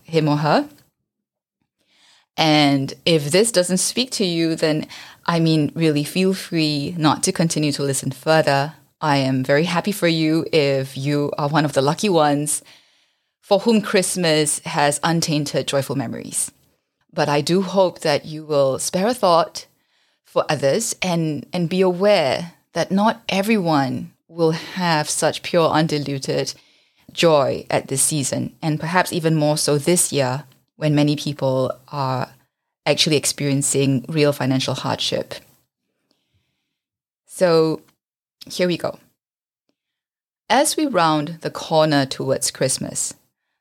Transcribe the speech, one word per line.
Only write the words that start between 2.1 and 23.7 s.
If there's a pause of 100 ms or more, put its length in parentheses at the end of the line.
And (120)
if
this
doesn't
speak
to
you,
then, (380)
I
mean,
really
feel
free
not
to
continue
to
listen
further. (280)
I
am
very
happy
for
you
if
you
are
one
of
the
lucky
ones (800)
for
whom
Christmas
has
untainted
joyful
memories. (600)
But
I
do
hope
that
you
will
spare
a
thought (580)
for
others
and,
and
be
aware (200)
that
not
everyone (160)